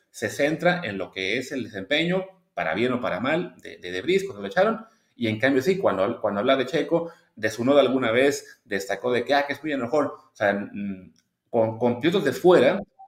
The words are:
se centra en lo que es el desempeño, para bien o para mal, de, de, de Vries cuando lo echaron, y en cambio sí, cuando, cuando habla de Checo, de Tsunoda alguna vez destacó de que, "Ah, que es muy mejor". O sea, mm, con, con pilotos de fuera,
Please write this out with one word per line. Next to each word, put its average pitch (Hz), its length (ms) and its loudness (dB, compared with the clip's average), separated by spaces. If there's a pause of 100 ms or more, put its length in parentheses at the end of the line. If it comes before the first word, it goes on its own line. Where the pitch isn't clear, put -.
se 107 200 -6
centra 165 540 0
en 104 140 -6
lo 87 140 -8
que 98 260 -2
es - 140 -6
el 131 140 -6
desempeño, 160 600 -2 (300)
para 85 180 -4
bien 120 200 0
o 113 80 -4
para 90 180 -4
mal, 160 420 -4
de, - 160 -16
de, 90 140 -12
de 90 100 -4
Vries 190 220 0
cuando - 180 -10
lo 101 60 -8
echaron, 214 380 0 (300)
y 117 120 -2
en 107 100 -2
cambio 135 240 2
sí, 180 160 0
cuando, 104 420 0
cuando 101 200 -2
habla 131 160 2
de 127 100 0
Checo, 165 460 -2 (240)
de 107 140 -4
Tsunoda 135 320 4
alguna 127 300 2
vez 139 540 0
destacó 101 460 -4
de 120 120 2
que, 131 120 2
"Ah, 143 100 2
que 143 80 -8
es - 100 -10
muy 151 120 -4
mejor". 135 300 0
O - 300 -12
sea, 104 180 2
mm, 101 580 -8 (400)
con, 110 260 0
con 120 220 0
pilotos 170 260 0
de 139 60 2
fuera, 175 500 4 (260)